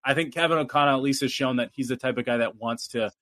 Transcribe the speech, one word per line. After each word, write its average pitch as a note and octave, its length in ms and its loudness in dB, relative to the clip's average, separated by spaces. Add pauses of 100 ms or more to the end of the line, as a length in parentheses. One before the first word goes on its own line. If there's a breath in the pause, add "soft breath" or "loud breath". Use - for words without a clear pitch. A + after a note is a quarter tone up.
I C3+ 120 2
think D#3 180 -2
Kevin E3 240 2
O'Connell C#3+ 400 4
at C3 60 0
least C#3 180 0
has C3 100 0
shown B2+ 260 0
that A#2 160 -2
he's C3 140 -4
the B2 80 -2
type C3 220 -2
of A#2+ 80 -4
guy A#2+ 120 0
that A#2 200 -2
wants A#2 320 -6
to A2 220 -2 (100)